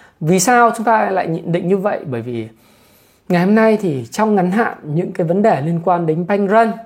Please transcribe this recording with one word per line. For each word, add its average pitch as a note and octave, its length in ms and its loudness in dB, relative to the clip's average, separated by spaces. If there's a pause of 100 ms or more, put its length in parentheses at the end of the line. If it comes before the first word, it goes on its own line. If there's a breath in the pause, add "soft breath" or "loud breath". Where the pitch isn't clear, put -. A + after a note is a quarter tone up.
(200 loud breath)
Vì F3 200 2
sao A#3+ 360 4
chúng A3 80 -6
ta G#3+ 260 2
lại F#3 160 -2
nhận E3+ 260 -4
định E3+ 160 -2
như G3 80 2
vậy? G3 240 -4 (100)
Bởi A#2 120 -6
vì A#2 260 -8 (800 soft breath)
ngày F3+ 160 2
hôm G3+ 100 4
nay A3 260 4
thì C#3 300 -4
trong G#3+ 240 0
ngắn F3+ 160 2
hạn, G3+ 320 -2
những E3 300 -4
cái F3+ 140 -4
vấn F3+ 160 0
đề G3+ 180 2
liên E3 240 -2
quan F3 220 0
đến D#3+ 200 -2
bank G3+ 240 0
run, A3 220 4 (140)